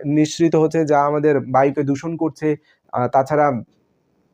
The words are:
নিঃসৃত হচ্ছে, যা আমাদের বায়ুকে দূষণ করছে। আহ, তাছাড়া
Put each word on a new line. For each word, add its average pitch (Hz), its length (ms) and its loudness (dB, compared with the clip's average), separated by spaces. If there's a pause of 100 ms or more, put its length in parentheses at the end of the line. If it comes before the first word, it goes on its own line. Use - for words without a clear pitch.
নিঃসৃত 151 500 0
হচ্ছে, 160 300 2
যা 143 200 2
আমাদের 147 340 0
বায়ুকে 139 440 0
দূষণ 139 340 -4
করছে। 156 380 -4 (360)
আহ, 123 160 -2
তাছাড়া 135 540 0 (720)